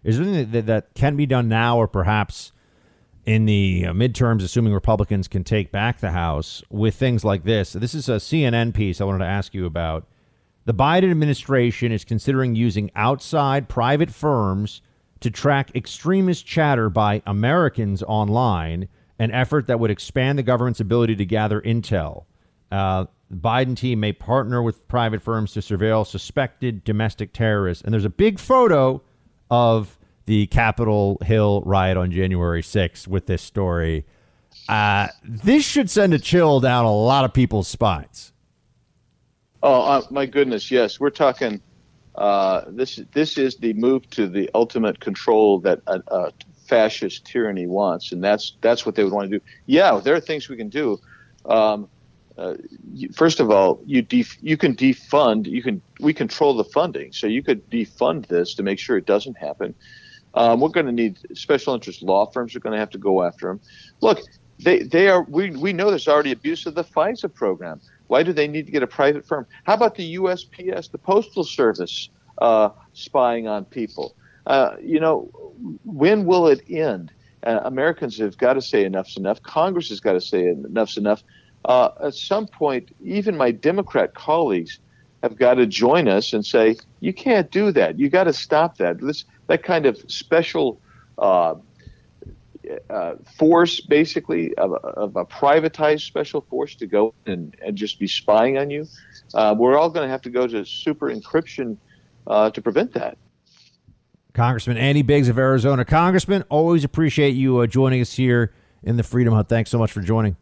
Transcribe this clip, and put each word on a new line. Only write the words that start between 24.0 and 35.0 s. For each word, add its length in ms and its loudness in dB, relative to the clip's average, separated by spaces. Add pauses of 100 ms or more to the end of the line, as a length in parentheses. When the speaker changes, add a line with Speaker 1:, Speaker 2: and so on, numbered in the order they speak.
Speaker 1:
partner 480 -2
with 260 -4
private 360 -2
firms 300 -4
to 60 -6
surveil 460 0
suspected 760 -6
domestic 500 -4
terrorists. 500 0
And 80 -4
there's 140 0
a 40 0
big 280 2
photo 640 4 (480)
of 480 2 (280)
the 220 2
Capitol 760 2
Hill 420 2
riot 320 2
on 140 -2
January 500 -2
sixth 460 -4
with 180 -4
this 160 -4
story. 640 -4 (640)
Uh, 400 0 (160)